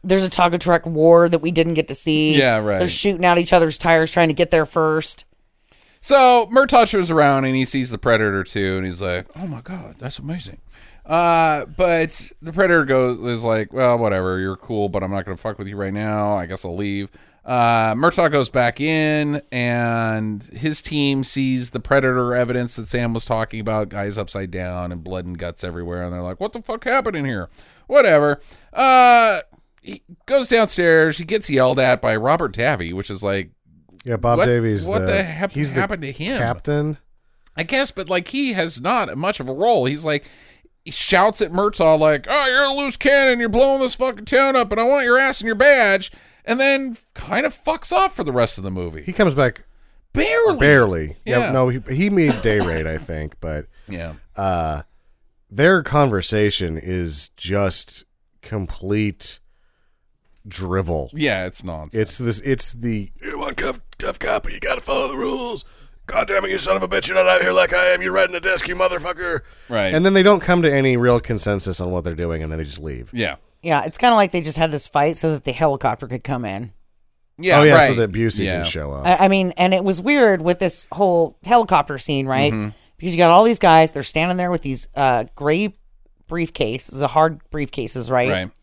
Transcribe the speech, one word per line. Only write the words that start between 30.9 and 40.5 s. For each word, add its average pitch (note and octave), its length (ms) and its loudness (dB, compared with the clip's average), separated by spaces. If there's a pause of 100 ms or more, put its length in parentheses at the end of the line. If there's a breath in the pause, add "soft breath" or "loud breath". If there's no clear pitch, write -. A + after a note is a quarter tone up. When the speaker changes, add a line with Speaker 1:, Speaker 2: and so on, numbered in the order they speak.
Speaker 2:
he E3+ 80 -8
gets G3+ 240 -4
yelled C3 300 2
at B2+ 240 2
by A2+ 120 0
Robert C3 380 -2
Davi, G2 400 -2
which F#2+ 160 -8
is G2 140 -8
like, G2 260 -2 (560)
Speaker 3:
Yeah, A#2+ 120 -4
Bob A#2+ 200 2
Speaker 2:
what, F#3 100 4
Speaker 3:
Davi's A2+ 380 0
Speaker 2:
what G3 140 -2
Speaker 3:
the, - 80 -2
Speaker 2:
the G3 160 0
hep-, E3+ 300 -6
Speaker 3:
he's C#3 200 -4
the C3 60 -2
Speaker 2:
happened G3 240 -4
to C#3 80 -10
him? G3 260 -6
Speaker 3:
captain? D3 600 -4 (580)
Speaker 2:
I D#3 60 -4
guess, C4+ 260 -2
but, F#3 180 -10
like, F3+ 200 -2
he C4+ 260 -4
has E3 260 -4
not F#3 380 -2
much F#3 220 -4
of B2+ 100 -10
a C3 40 -6
role. F3+ 320 2
He's D3 200 -4
like, D3 240 -4 (560 soft breath)